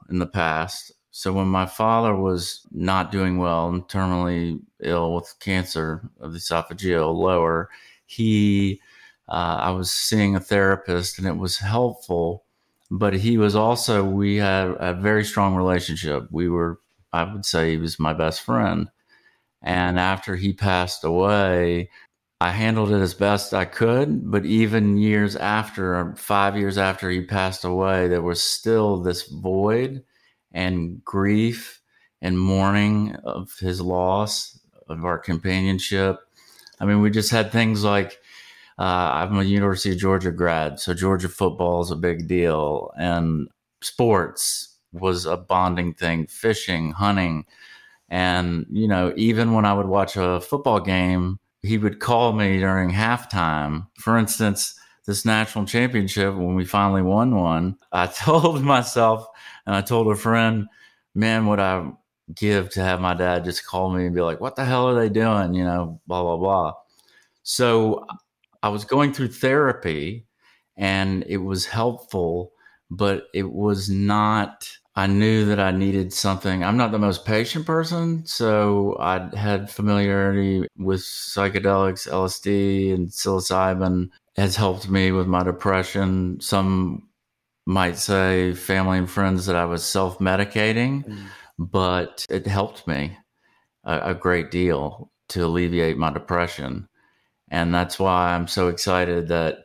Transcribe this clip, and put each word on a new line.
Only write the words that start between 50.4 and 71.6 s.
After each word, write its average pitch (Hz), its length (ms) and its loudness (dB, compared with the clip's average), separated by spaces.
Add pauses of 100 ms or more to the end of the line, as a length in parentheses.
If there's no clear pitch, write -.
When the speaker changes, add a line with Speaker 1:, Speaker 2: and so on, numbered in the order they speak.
Speaker 1:
football 143 400 0
game, 92 580 0 (260)
he 110 120 0
would 104 240 -2
call 117 320 2
me 98 260 2
during 95 320 2
halftime. 90 1040 -2
For 113 220 0
instance, 107 600 0 (300)
this 101 160 -4
national 110 420 0
championship, 104 720 0
when 90 200 -2
we 90 100 0
finally 98 360 2
won 107 320 4
one, 87 440 2 (160)
I 90 140 2
<laughs> - 180 -6
told 156 360 4
myself 120 640 2 (400)
and 98 80 -2
I 98 60 2
told 110 320 2
a 104 40 2
friend, 113 520 2 (480)
"Man, 110 320 2
would 101 140 2
I 92 280 0 (460)
give 101 360 0
to 95 100 -4
have 92 180 0
my 90 140 0
dad 90 320 0
just 87 200 -6
call 92 280 -2
me 90 120 0
and 87 80 -2
be 87 60 0
like, 85 220 0
'What 131 160 -6
the 131 80 -2
hell 127 240 2
are 123 100 2
they 113 80 2
doing?'" 104 460 2
You 92 100 0
know, 87 420 -2
blah, 90 160 -4
blah, 85 160 0
blah. 90 360 0 (720)
So 113 640 2 (560)
I - 60 0
was 104 160 -4
going 139 300 2
through 131 160 -2
therapy 117 960 -2 (500)
and 95 520 0
it 98 100 -4
was 95 280 -4